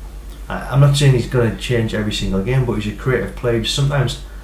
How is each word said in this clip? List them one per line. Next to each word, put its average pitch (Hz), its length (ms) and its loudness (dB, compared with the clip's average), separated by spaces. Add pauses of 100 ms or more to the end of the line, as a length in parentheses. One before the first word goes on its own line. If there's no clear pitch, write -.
(500)
I, 95 200 -8
I'm 131 100 2
not 139 160 6
saying 139 180 6
he's 117 140 2
gonna 117 300 2
change 113 360 0
every 107 200 -2
single 95 300 -2
game, 127 220 2
but 117 80 0
he's 107 200 -4
a - 20 -10
creative 113 400 -2
player. 117 240 0
He 107 60 -2
sometimes 139 580 0 (200)